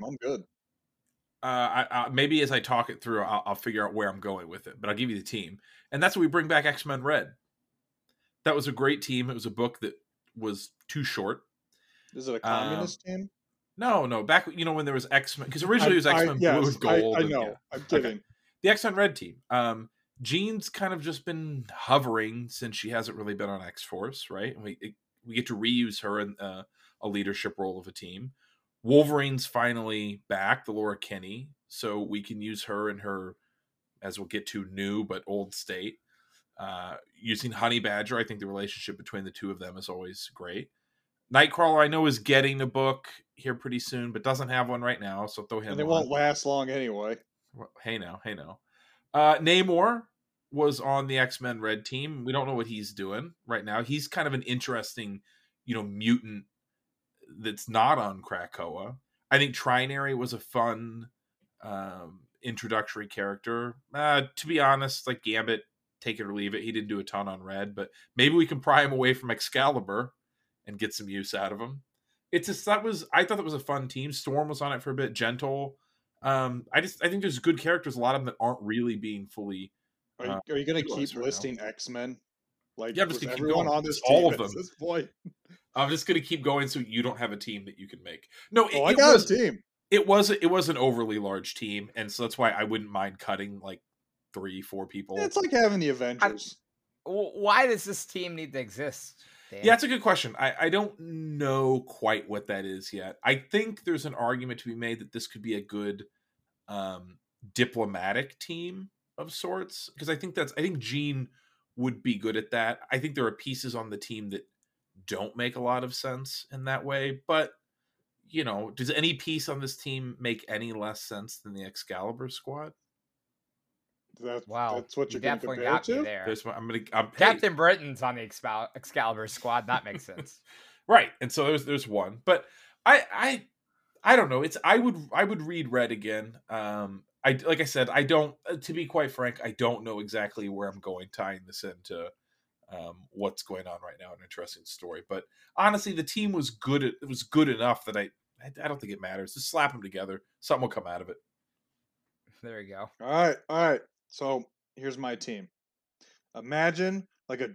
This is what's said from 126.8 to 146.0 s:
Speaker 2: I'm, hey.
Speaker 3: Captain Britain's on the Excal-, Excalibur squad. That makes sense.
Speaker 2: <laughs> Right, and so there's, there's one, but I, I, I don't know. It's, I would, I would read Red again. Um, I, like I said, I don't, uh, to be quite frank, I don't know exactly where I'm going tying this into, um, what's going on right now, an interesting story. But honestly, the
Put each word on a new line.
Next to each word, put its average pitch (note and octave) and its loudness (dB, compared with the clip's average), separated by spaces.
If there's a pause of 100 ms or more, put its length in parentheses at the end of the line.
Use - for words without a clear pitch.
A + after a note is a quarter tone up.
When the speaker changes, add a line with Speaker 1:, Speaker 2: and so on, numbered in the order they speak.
Speaker 2:
I'm, A2 2
hey. - -20
Speaker 3:
Captain G3 4
Britain's D3+ 4
on B2 0
the A#2 -8
Excal-, A2 -6
Excalibur A2+ -2
squad. A#2 -2
That A#2+ 0
makes G#2 -10
sense. - -16
Speaker 2:
<laughs> - -20 (360)
Right, - 8 (100)
and B2 -2
so D3+ 2
there's, D3 2
there's C3+ -2
one, G#2 -2
but F#3 6 (400)
I, C4+ 8
I, A#3 0 (580)
I A#3+ 10
don't G3 6
know. C3 2
It's, D#3 -4
I F#3 8
would, A#3+ 2 (180)
I F3 4
would G3 -2
read D#3 -6
Red A#2+ 2
again. G#2+ -6 (120)
Um, G#2 -6 (200)
I, C3+ 6
like D#3+ 4
I D#3+ 0
said, C3 0
I C#3 2
don't, D3+ 2 (100)
uh, E3+ -4
to D#3+ -10
be E3+ -4
quite C#3+ 0
frank, B2 -4
I A2+ -6
don't A#2 0
know A2 -8
exactly G#2 -6
where G2 -6
I'm G2 -12
going F#2+ -10
tying F#2+ -6
this - -14
into, F2+ -12 (600)
um, F2 -16
what's G2 -4
going F#2 -12
on F2 -12
right F2 -16
now, F2+ -18
an F2 -18
interesting F2+ -14
story. E2+ -14
But F#2+ -6 (320)
honestly, G3+ 4
the D#3+ -4